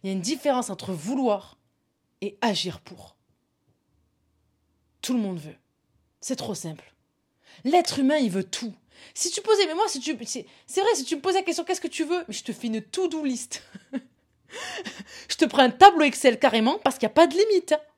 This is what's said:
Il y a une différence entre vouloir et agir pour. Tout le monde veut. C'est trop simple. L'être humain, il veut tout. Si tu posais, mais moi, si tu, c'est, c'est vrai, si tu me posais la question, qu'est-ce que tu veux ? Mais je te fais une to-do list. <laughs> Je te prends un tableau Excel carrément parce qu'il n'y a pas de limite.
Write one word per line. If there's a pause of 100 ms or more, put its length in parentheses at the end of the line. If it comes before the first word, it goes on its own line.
Il
y
a
une
différence
entre
vouloir (640)
et
agir
pour. (1900)
Tout
le
monde
veut. (640)
C'est
trop
simple. (720)
L'être
humain,
il
veut
tout. (400)
Si
tu
posais,
mais
moi,
si
tu,
c'est, (200)
c'est
vrai,
si
tu
me
posais
la
question,
qu'est-ce
que
tu
veux ?
Mais
je
te
fais
une
to-do
list. (280)
<laughs> (1300)
Je
te
prends
un
tableau
Excel
carrément
parce
qu'il
n'y
a
pas
de
limite. (220)